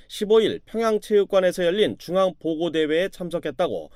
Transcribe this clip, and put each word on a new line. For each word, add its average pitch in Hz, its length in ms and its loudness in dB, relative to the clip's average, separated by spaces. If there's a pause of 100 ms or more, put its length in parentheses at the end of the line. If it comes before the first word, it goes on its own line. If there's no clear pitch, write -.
십오 214 340 2
일 120 240 0
평양체육관에서 202 1000 0
열린 170 320 0
중앙보고대회에 165 1120 -2
참석했다고 160 880 -6